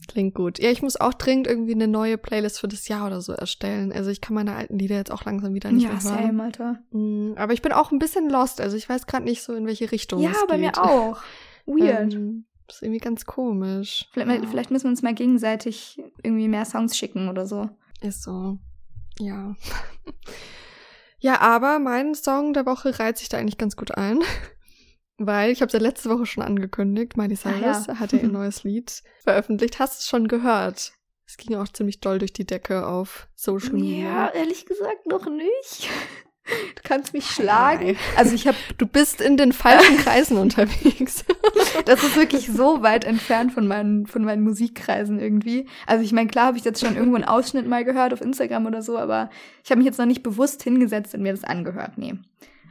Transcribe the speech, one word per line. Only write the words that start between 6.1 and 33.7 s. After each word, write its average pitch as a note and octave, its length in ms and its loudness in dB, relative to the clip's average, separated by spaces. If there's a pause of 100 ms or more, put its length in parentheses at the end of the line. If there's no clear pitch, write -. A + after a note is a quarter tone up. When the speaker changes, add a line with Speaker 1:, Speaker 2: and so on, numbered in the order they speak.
Speaker 2:
same, A3 160 0
Alter. A#3 360 -6 (120)
Speaker 1:
Mm, G#3+ 460 -4
aber G#3+ 160 -2
ich A#3 100 -2
bin D4 80 0
auch D4 200 2
ein C#4+ 80 4
bisschen D#4+ 300 -2
lost, B3+ 320 0
also G3+ 160 -4
ich G#3+ 100 -12
weiß B3+ 200 -6
grad B3+ 160 -4
nicht A#3+ 180 -4
so, A#3+ 140 -10
in A3 100 -6
welche A3 260 -4
Richtung - 300 -4
Speaker 2:
Ja, E4 100 2
Speaker 1:
es G#4 160 0
Speaker 2:
bei D#4+ 120 2
mir D#4+ 140 2
Speaker 1:
geht. - 60 -6
Speaker 2:
auch. A#3+ 420 2 (440)
Weird. B3+ 480 2
Speaker 1:
Ähm, G#3+ 320 -8 (220)
ist - 160 -18
irgendwie A3 180 -4
ganz A#3 240 -6
komisch. G3 880 -4
Speaker 2:
Vielleicht, A#3 300 0
Speaker 1:
Ja. A3 60 -6
Speaker 2:
vielleicht A#3+ 220 -6
müssen C4 140 0
wir B3 60 0
uns B3 100 -2
mal A#3 120 0
gegenseitig A3+ 880 -2 (220)
irgendwie A3 240 0
mehr G#3+ 160 0
Songs A3+ 340 -2
schicken F#3+ 300 -4
oder F#3 180 -4
so. G#3 240 -6 (320)
Speaker 1:
Ist G3+ 220 -8
so. F#3+ 360 -6 (600)
Ja. G3 360 -8 (500)
<laughs> - 160 -16 (960)
Ja, C4 200 2
aber B3 400 4
mein C#4 360 -2
Song C#4+ 380 0
der C#4 120 0
Woche B3+ 340 -2
reiht A3+ 180 -2
sich - 120 -10
da A3 80 -4
eigentlich G#3 200 -4
ganz G#3+ 180 -4
gut - 220 -10
ein. G#3+ 220 0 (500)
<laughs> - 480 -20
Weil, G#3 340 0
ich B3+ 100 -2
hab's B3 120 2
ja A3 60 2
letzte A3+ 300 -2
Woche A#3+ 160 0
schon - 180 -6
angekündigt, G3+ 720 -2
Miley G#3 280 -2
Speaker 2:
Ah, - 80 -4
ja. A#3 220 0
Speaker 1:
Cyrus D#4 260 -4
hat G#3 120 -6
ja B3+ 80 4
ihr A#3+ 80 0
Speaker 2:
<laughs> - 0 -
Speaker 1:
neues G3+ 360 -4
Lied G#3+ 400 -8 (200)
veröffentlicht. G#3+ 560 0
Hast C4+ 200 -2
du's - 80 -8
schon A#3 200 0
gehört? A3 640 -2 (340)
Es - 100 -20
ging A3+ 180 -6
auch G3+ 120 -4
ziemlich G3+ 320 -4
doll F#3+ 200 -2
durch F#3+ 140 -4
die F#3+ 120 -8
Decke F#3 420 -4
auf F#3 480 -6
Social G3 380 -4